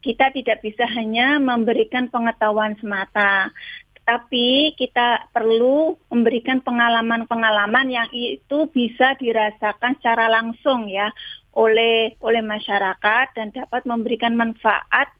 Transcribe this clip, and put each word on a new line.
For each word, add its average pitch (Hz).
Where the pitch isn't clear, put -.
kita 269
tidak 226
bisa 214
hanya 233
memberikan 240
pengetahuan 214
semata, 196
tapi 247
kita 240
perlu 247
memberikan 240
pengalaman-pengalaman 233
yang 233
itu 247
bisa 254
dirasakan 220
secara 233
langsung 226
ya 202
oleh, 226
oleh 226
masyarakat 208
dan 220
dapat 247
memberikan 233
manfaat 226